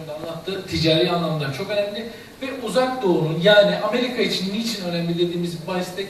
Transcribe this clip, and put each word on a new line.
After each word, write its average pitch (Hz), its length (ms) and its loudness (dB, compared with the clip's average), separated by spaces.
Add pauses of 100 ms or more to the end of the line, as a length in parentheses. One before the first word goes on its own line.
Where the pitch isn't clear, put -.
da 147 60 -8
anlattı, 165 520 -8
ticari 165 440 4
anlamda 160 420 0
çok 196 180 -6
önemli. 208 380 -2 (340)
Ve 269 40 -4 (200)
Uzak 254 360 0
Doğu'nun, 160 400 2
yani 202 340 6
Amerika 233 460 0
için 190 320 0
niçin 220 300 -4
önemli 170 300 0
dediğimiz 170 520 -2
bahiste 185 440 -4